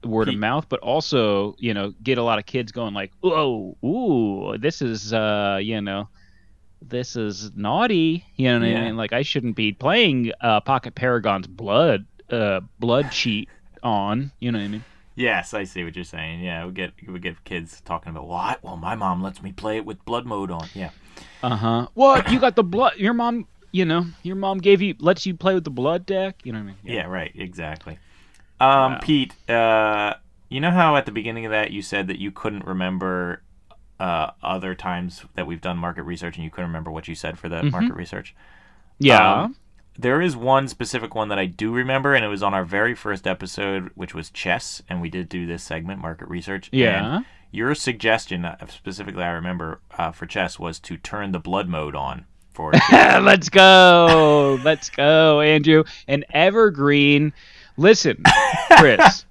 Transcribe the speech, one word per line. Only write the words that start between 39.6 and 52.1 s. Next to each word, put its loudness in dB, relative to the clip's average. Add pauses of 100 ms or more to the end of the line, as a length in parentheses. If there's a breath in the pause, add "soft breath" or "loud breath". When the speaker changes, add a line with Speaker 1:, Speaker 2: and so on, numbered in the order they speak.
Speaker 2:
there 0
is -2
one 2
specific -8
one -2
that -2
I 0
do -4
remember, 0
and 2
it -2
was -6
on 0
our 0
very -2
first -8
episode, -6
which -12
was -12
chess, -6
and -6
we -6
did -8
do -8
this -8
segment, -10
market -12
research. -10
Speaker 1:
Yeah. 0
Speaker 2:
And -6 (260 loud breath)
your -4
suggestion, -2
uh, -10 (100)
specifically -10
I -4
remember, -8 (180)
uh, -2
for -14
chess -6
was -10
to -12
turn -8
the -4
blood -4
mode -6
on -8 (280)